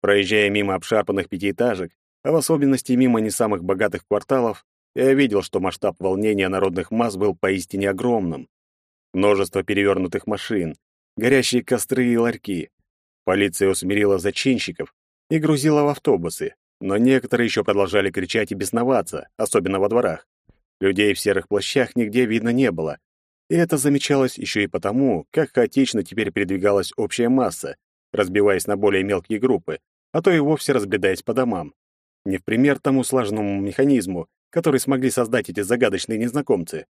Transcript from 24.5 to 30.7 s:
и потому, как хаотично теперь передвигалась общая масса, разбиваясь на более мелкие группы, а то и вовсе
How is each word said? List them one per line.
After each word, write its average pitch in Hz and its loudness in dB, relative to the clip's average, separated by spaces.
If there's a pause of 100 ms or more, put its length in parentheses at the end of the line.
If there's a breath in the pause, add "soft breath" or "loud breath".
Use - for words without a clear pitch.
и 101 2
потому, 101 0
как 160 0
хаотично 123 2
теперь 101 -4
передвигалась 98 0
общая 113 -2
масса, 120 0 (360)
разбиваясь 98 2
на 104 -2
более 98 2
мелкие 98 -4
группы, 101 -2 (320)
а 165 -2
то 190 4
и 170 4
вовсе 147 0